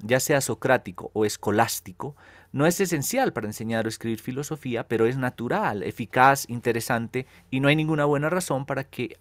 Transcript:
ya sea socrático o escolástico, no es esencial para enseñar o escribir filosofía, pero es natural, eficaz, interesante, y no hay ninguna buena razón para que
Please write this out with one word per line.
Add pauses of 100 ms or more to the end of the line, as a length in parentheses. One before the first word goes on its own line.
ya
sea
socrático
o
escolástico, (380)
no
es
esencial
para
enseñar
o
escribir
filosofía,
pero
es
natural,
eficaz,
interesante, (260)
y
no
hay
ninguna
buena
razón
para
que